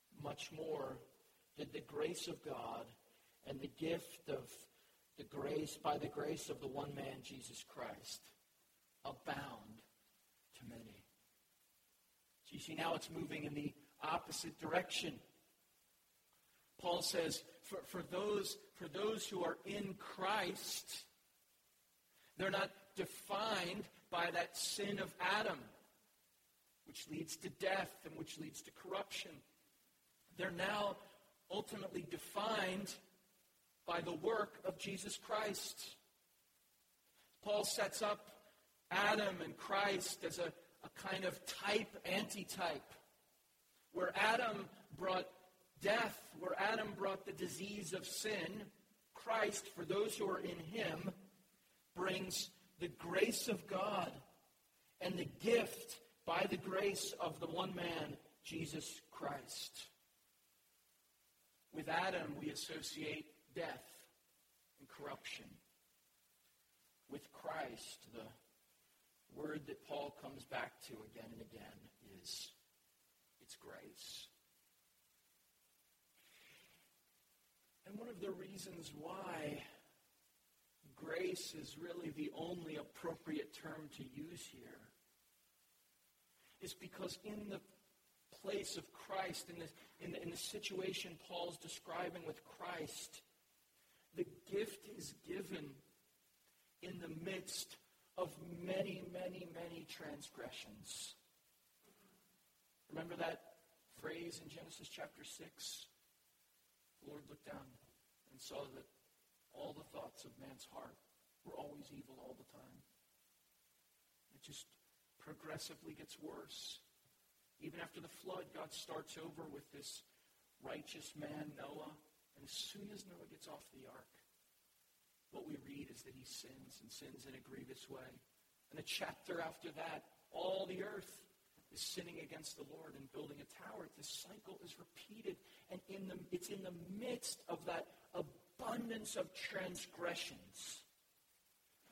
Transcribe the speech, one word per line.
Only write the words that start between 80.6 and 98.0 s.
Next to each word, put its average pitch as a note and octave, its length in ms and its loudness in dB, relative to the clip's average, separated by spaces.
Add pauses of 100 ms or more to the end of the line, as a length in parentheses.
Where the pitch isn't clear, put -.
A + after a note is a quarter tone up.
grace - 640 2
is - 180 -8
really E3 320 -4
the D3 260 0
only D#3+ 400 -2
appropriate - 840 -2
term D#3 340 -6
to D3 60 -6
use D3 480 -6
here - 300 -14 (1800)
is F#3 140 -6
because F3+ 480 -6
in G#3 280 -4
the G3+ 100 -2 (840)
place - 340 2
of E3 160 -2
Christ, F#3 580 0
in E3+ 80 -8
the, E3 100 -4 (360)
in F3 80 -2
the, - 100 -2
in E3+ 80 -2
the - 60 -4
situation F#3 760 0 (160)
Paul's F3 300 0
describing F3 680 -2
with D#3 180 -4
Christ, - 760 -4 (960)
the F3+ 100 2 (240)
gift - 460 0
is D3+ 180 -6 (140)
given F3 380 -2 (1160)
in F3+ 160 -4
the E3 320 -2
midst - 460 -2 (420)